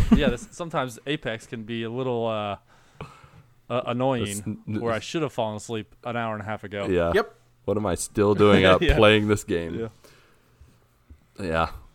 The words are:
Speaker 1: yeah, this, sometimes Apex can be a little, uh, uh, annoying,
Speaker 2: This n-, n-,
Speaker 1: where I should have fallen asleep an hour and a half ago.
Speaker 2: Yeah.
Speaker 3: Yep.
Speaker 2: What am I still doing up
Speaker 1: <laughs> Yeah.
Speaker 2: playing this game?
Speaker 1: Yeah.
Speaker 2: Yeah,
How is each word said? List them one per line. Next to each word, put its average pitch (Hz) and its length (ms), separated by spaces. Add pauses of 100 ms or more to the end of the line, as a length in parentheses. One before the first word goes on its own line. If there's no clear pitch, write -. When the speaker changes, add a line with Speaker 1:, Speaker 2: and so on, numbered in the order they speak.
(160)
Speaker 1:
yeah, 143 140
this, - 220
sometimes 151 540
Apex 139 420
can 113 160
be 113 200
a 113 60
little, 120 380
uh, 104 300 (1120)
uh, 120 180
annoying, 123 380
Speaker 2:
This 101 220
n-, 107 100 (100)
n-, 110 140
Speaker 1:
where 117 120
I 107 60
should 160 240
have 135 100
fallen 107 240
asleep 107 360 (100)
an 120 120
hour 113 180
and 104 80
a 98 40
half 107 180
ago. 98 240
Speaker 2:
Yeah. 87 260
Speaker 3:
Yep. - 200 (320)
Speaker 2:
What 98 120
am 107 80
I 87 100
still 104 400
doing 98 300
up 92 160
Speaker 1:
<laughs> - 0
Yeah. - 160
Speaker 2:
playing 107 300
this 101 160
game? 85 360
Speaker 1:
Yeah. 113 80 (1500)
Speaker 2:
Yeah, 82 300 (260)